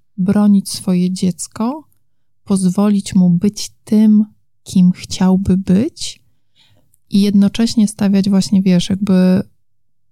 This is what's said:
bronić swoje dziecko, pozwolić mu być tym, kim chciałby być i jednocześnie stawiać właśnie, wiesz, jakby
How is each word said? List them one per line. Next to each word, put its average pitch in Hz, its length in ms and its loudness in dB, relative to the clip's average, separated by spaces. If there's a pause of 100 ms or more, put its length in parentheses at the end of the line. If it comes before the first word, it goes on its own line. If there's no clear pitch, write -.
(180)
bronić 202 520 2
swoje 180 420 -4
dziecko, 220 760 -6 (560)
pozwolić 196 720 -2
mu 180 140 2
być 175 400 -2 (140)
tym, 214 420 2 (380)
kim 180 280 2
chciałby 190 680 -2
być 196 680 -4 (840)
i 202 120 0
jednocześnie 202 680 0
stawiać 196 420 -2
właśnie, 196 320 0
wiesz, 180 280 0
jakby 185 540 2 (680)